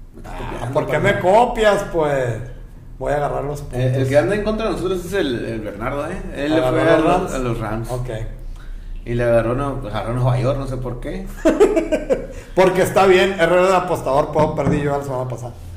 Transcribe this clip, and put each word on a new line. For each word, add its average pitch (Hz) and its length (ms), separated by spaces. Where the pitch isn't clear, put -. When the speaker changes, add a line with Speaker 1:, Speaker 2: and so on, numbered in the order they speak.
Speaker 1:
Me - 60
estás - 120
Speaker 2:
Ah, 92 60
Speaker 1:
copiando, 123 240
Speaker 2:
¿por 139 140
qué 151 100
Speaker 1:
padre. 190 160
Speaker 2:
me 202 60
copias, 214 640
pues? 139 420
Voy 131 120
a 143 60
agarrar 131 260
los 143 180
puntos. 123 180
Speaker 1:
Eh, 127 220
el - 60
que 139 100
anda 175 180
en 208 80
contra 214 240
de 190 40
nosotros 175 340
es 170 80
el, 135 320
el 113 160
Bernardo, 120 460
¿eh? 185 140
Él 143 160
le 160 60
Speaker 2:
¿Agarró 160 220
Speaker 1:
fue 160 100
a 160 80
Speaker 2:
los 160 80
Speaker 1:
los, 175 160
Speaker 2:
Rams? 180 120
Speaker 1:
a 135 60
los 120 200
Rams. 110 320
Speaker 2:
Ok. 123 180
Speaker 1:
Y 120 100
le 120 100
agarró, 117 300
no, 135 300
agarró 107 280
Nueva 127 260
York, 127 180
no 135 100
sé 127 100
por 123 240
qué. 180 260
Speaker 2:
<laughs> - 1120
Porque 180 280
está 190 220
bien, 190 340
error 180 280
de 190 80
apostador, 151 560
puedo 156 240
perdí 143 260
yo 143 160
la 139 60
semana 127 240
pasada. 120 260